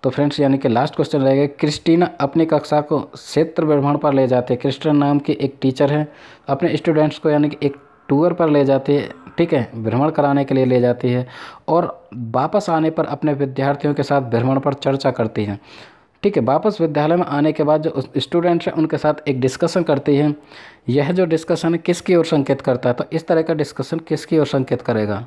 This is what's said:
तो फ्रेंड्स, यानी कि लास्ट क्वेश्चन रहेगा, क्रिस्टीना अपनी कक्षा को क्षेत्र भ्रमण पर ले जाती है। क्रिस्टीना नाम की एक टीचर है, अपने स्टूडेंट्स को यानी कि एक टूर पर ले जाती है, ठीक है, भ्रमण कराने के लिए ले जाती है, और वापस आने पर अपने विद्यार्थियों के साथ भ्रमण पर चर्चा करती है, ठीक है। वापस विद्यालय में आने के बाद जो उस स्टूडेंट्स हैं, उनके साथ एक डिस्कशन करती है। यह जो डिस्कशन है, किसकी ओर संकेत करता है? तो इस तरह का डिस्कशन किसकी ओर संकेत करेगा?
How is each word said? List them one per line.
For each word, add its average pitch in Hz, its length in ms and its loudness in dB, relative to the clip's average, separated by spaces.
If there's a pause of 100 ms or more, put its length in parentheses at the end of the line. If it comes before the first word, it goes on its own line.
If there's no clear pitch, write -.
तो 135 80 0
फ्रेंड्स, 147 300 0
यानी 135 180 4
कि 135 100 0
लास्ट 123 280 0
क्वेश्चन 147 240 0
रहेगा, 135 260 2 (140)
क्रिस्टीना 165 480 2 (120)
अपनी 160 260 0
कक्षा 151 340 0
को 147 200 -2
क्षेत्र - 640 -2
भ्रमण 143 320 2
पर 143 180 0
ले 131 120 4
जाती 123 280 0
है। 120 60 -4
क्रिस्टीना 143 340 -2
नाम 143 240 4
की 143 140 -2
एक 139 280 -2
टीचर 135 320 2
है, 151 140 0 (420)
अपने 139 280 0
स्टूडेंट्स 151 420 2
को 156 120 0
यानी 147 180 2
कि 147 180 -4
एक 139 100 -2 (320)
टूर 156 240 2
पर 170 160 0
ले 147 160 4
जाती 135 300 2
है, 143 160 -2 (280)
ठीक 170 160 2
है, 120 200 0
भ्रमण 117 360 0
कराने 143 340 2
के 135 100 -2
लिए 131 100 4
ले 127 160 4
जाती 123 300 0
है, 123 160 0 (420)
और 170 460 -2
वापस 123 560 -2
आने 160 200 2
पर 160 140 -2
अपने 147 280 -2
विद्यार्थियों 139 640 -2
के 147 80 -2
साथ 139 280 0
भ्रमण 127 300 0
पर 135 140 -2
चर्चा 135 360 -2
करती 110 340 -2
है, 101 140 -6 (640)
ठीक - 140 0
है। 127 80 2
वापस 160 360 0
विद्यालय 151 360 0
में 180 100 0
आने 147 260 0
के 156 100 -2
बाद 151 200 2
जो 160 80 -2
उस 131 280 -6
स्टूडेंट्स 170 500 0
हैं, - 60 -6
उनके 156 240 -2
साथ - 300 -2
एक 131 120 -2
डिस्कशन 165 420 0
करती 143 340 0
है। 147 180 2 (540)
यह 139 240 0
जो 180 140 2
डिस्कशन 165 480 -2
है, 170 40 -2
किसकी 175 380 0
ओर 165 80 4
संकेत 143 360 0
करता 127 280 0
है? 120 60 2
तो 147 180 -4
इस 156 140 -4
तरह 160 160 2
का 165 120 -2
डिस्कशन 151 440 -4
किसकी 160 400 -2
ओर 143 80 2
संकेत 131 360 -2
करेगा? 107 440 -2